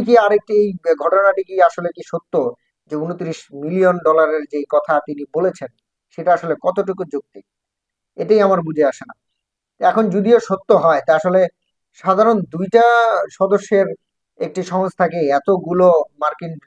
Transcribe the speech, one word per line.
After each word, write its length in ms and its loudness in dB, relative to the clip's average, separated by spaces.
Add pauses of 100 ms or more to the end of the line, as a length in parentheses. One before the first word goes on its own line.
কি 80 2 (100)
আরেকটি 380 0
এই 60 0 (340)
ঘটনাটি 460 2
কি 80 -10 (120)
আসলে 280 -6
কি 60 -18 (100)
সত্য 220 -10 (560)
যে 40 -12 (100)
ঊনত্রিশ 340 -10 (240)
মিলিয়ন 340 0 (100)
ডলারের 460 2
যে 60 -4 (160)
কথা 200 0 (120)
তিনি 160 -10 (140)
বলেছেন 340 -4 (440)
সেটা 220 -4
আসলে 180 -4 (100)
কতটুকু 380 -4 (100)
যৌক্তিক, 320 -12 (800)
এটাই 240 2
আমার 200 2
বুঝে 240 0
আসে 180 -10
না। 60 -20 (760)
এখন 140 2 (100)
যদিও 240 4 (100)
সত্য 200 -6 (160)
হয়, 220 2
তা 140 2
আসলে 200 0 (600)
সাধারণ 340 2 (180)
দুইটা 300 2 (540)
সদস্যের 480 2 (600)
একটি 160 -8 (100)
সংস্থাকে 480 -2 (180)
এতগুলো 480 0 (360)
মার্কিন 300 -6 (140)